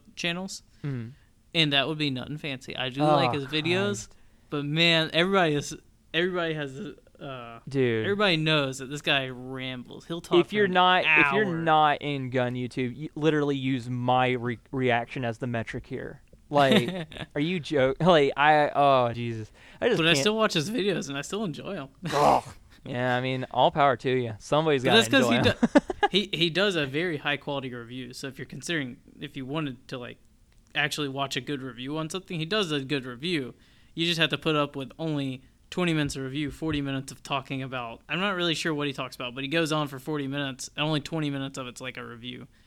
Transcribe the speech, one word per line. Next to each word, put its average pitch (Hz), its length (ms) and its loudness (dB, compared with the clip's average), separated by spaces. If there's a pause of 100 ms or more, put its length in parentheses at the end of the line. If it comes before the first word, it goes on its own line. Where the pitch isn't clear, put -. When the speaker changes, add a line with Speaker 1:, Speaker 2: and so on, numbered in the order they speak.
(140)
Speaker 1:
channels, 175 480 -6 (220)
Speaker 2:
Mm-hmm. 127 240 -6 (460)
Speaker 1:
and 160 180 4
that 139 160 2
would 156 100 -4
be 147 120 -2
Nothing 127 280 -8
Fancy. 139 380 -10
I 127 140 -4
do 135 120 -4
like 147 280 4
Speaker 2:
Oh, 147 100 -2
Speaker 1:
his 135 60 -6
videos, 175 600 -2
Speaker 2:
Christ. - 80 -20 (360)
Speaker 1:
but 143 140 -4
man, 160 480 2
everybody 175 440 4
is, 143 200 -6 (380)
everybody 175 400 0
has, 139 240 -8 (420)
uh, 120 380 -14 (100)
Speaker 2:
Dude. 123 360 2
Speaker 1:
everybody 196 320 2
knows 151 420 0
that 135 80 -10
this 139 160 -8
guy 139 280 0
rambles. 127 760 -10
He'll 170 140 -6
talk 170 260 4
Speaker 2:
If - 40 -16
Speaker 1:
for 202 60 -4
Speaker 2:
you're 208 100 4
Speaker 1:
an 180 60 0
Speaker 2:
not, 180 300 6
if 151 300 4
you're 214 140 4
Speaker 1:
hour. 175 180 -2
Speaker 2:
not 156 380 4
in 135 280 -4
gun 123 240 0
YouTube, 123 420 -4
you 151 200 -10
literally 147 400 2
use 131 340 -2
my 127 400 2
re-, 120 280 -2 (120)
reaction 123 540 0
as 117 140 -4
the 127 100 -6
metric 120 400 -6
here. - 340 -10 (280)
Like, 147 580 4 (100)
Speaker 1:
<laughs> - 160 -10
Speaker 2:
are 151 60 0
you 175 180 0
joke-, 135 420 2
like, 156 360 6
I, 147 360 6
oh, 131 400 6
Jesus. 117 380 -6 (300)
I - 80 2
just 226 100 2
Speaker 1:
But 160 80 2
I 165 60 6
Speaker 2:
can't. 151 100 4
Speaker 1:
still 214 140 2
watch 220 160 2
his 160 180 -2
videos, 196 380 -2
and 139 100 -8
I 139 40 -6
still 202 200 -6
enjoy 160 340 -6
'em. 139 120 -10 (120)
<laughs> 165 140 -6
Speaker 2:
Ugh. 143 300 4 (400)
Yeah, 127 320 0
I 123 40 0
mean, 131 300 -2
all 143 220 4
power 143 240 4
to 131 140 -2
you. 123 280 0
Somebody's 147 460 2
Speaker 1:
But 131 60 4
Speaker 2:
gotta 120 80 6
Speaker 1:
that's - 100 2
'cause - 200 4
Speaker 2:
enjoy 117 40 4
Speaker 1:
he 127 180 4
Speaker 2:
'em. - 60 0 (260)
Speaker 1:
do-, - 260 0
Speaker 2:
<laughs> - 20 -20 (220)
Speaker 1:
he, 160 60 -4
he 170 120 2
does 185 260 0
a 147 100 0
very 151 300 -2
high 143 200 -2
quality 135 380 -6
review. 123 380 -12
So 139 160 -12
if 123 100 -14
you're 131 80 -12
considering, 139 520 -6 (200)
if 143 180 -12
you 135 80 -8
wanted 139 440 -6
to, 131 100 -8
like, 120 200 -14 (540)
actually 147 360 -2
watch 135 280 -4
a - 40 -4
good 131 220 -6
review 131 360 -10
on 160 120 -6
something, 180 280 -8
he 156 60 -4
does 185 260 -2
a 147 100 -2
good 135 240 -4
review. 131 500 -4 (420)
You 165 100 -2
just 170 140 0
have 160 100 2
to 147 80 -2
put 160 160 0
up 143 220 0
with 135 240 -8
only 143 420 -4 (260)
twenty 175 260 0
minutes 147 200 0
of 139 80 -6
review, 135 300 -4
forty 156 280 -4
minutes 139 300 -4
of - 140 -18
talking 135 360 -6
about, 123 480 -8
I'm 156 120 -4
not 196 160 0
really 175 180 2
sure 170 180 -2
what 147 140 -2
he 143 60 -2
talks 127 240 -8
about, 123 180 -8
but 135 80 -6
he 139 60 -4
goes 156 240 0
on 151 160 0
for 135 100 -12
forty 143 300 -4
minutes, 135 480 -6
and 143 100 -2
only 156 140 0
twenty 151 300 -4
minutes 135 280 -6
of 131 80 -8
it's, 123 140 -14
like, 127 160 -10
a 123 100 -12
review. 123 400 -14 (200)